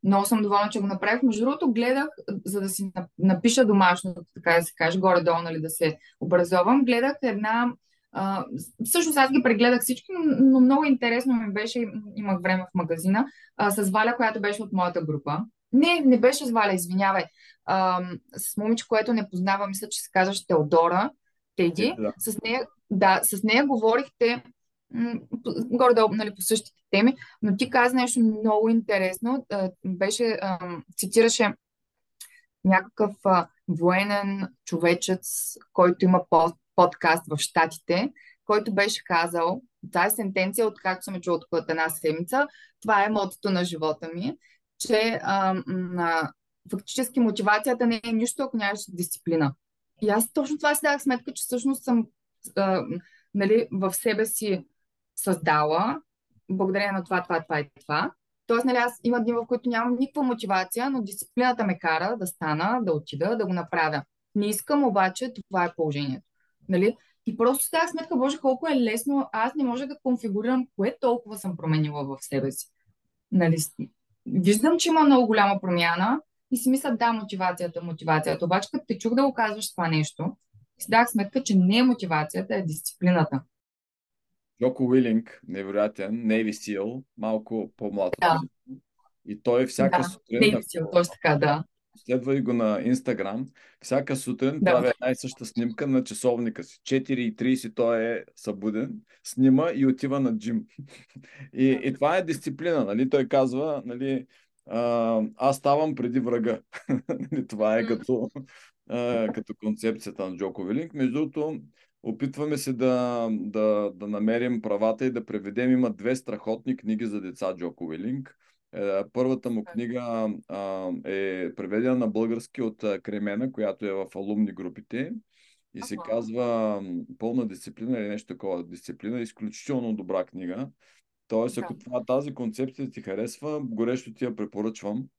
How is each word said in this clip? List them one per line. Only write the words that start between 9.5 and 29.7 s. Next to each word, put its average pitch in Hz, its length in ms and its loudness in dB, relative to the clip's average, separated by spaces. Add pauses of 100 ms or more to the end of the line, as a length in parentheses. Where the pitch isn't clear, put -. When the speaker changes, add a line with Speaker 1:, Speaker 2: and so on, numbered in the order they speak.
Speaker 1:
всички, - 320 -6
но, 320 280 0
но 262 200 8
много 277 240 6
интересно 254 500 2
ми 220 180 -2
беше, 220 260 -4
им-, 226 240 -6 (140)
имах 196 260 -2
време 185 200 2
в - 120 -14
магазина, 180 520 0 (300)
а, 202 140 2
с 196 200 0
Валя, 226 260 2
която 220 240 0
беше 208 220 -2
от 196 100 -8
моята 180 320 0
група. 151 340 -4 (340)
Не, 320 340 4
не 247 140 6
беше 262 260 4
с 240 40 -2
Валя, 214 220 2
извинявай. 185 520 0 (420)
Ам, 180 520 0 (180)
с - 200 -8
момиче, 220 320 -2
което 220 240 2
не 208 180 0
познава, 196 360 0
мисля, 196 240 -8
че - 100 -6
се - 120 -14
казваше 190 340 0
Теодора, 170 640 4 (460)
Теди. 185 420 0
Speaker 2:
Да. 208 200 -4
Speaker 1:
С 208 260 -6
нея, 240 220 -2 (240)
да, 190 320 4
с 196 200 -2
нея 233 240 4
говорихте, 247 760 0 (460)
м, 233 220 -2 (320)
по-, 233 100 -4 (120)
горе-долу, 240 480 4
нали, 208 200 -4
по 185 80 -12
същите - 380 -4 (100)
теми, 226 240 4 (280)
но 202 140 0
ти 247 140 -2
каза 247 260 4
нещо 247 240 0
много 220 480 2
интересно. 220 840 0
А, 190 200 -2 (140)